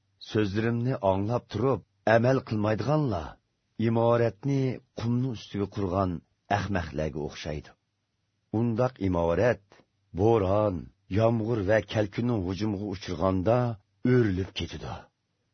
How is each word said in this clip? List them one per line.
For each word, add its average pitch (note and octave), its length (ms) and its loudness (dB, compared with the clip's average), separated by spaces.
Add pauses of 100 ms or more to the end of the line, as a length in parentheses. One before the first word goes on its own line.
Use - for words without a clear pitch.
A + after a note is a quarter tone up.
(220)
so'zlarimni A2+ 800 -2
anglab G2+ 460 0
turib, A2 360 -2 (220)
amal A#2 360 4
qilmaydiganlar G#2+ 880 -2 (520)
imoratni A#2 840 2 (300)
qumni A#2+ 340 -2
ustiga G2+ 400 -6
qurgan F#2+ 440 -2 (380)
ahmoqlarga D#2+ 680 -2
o'xshaydi. D2 520 -10 (840)
Undoq A#2+ 440 0
imorat F#2 640 2 (500)
bo'ron, G#2 640 2 (320)
yomg'ir A2+ 540 2
va G2+ 200 2
kalkunning A2 600 -2
hujumiga G2 440 -4
uchraganda F#2+ 720 0 (480)
o'rilib G#2+ 480 2
ketadi. - 400 -10 (600)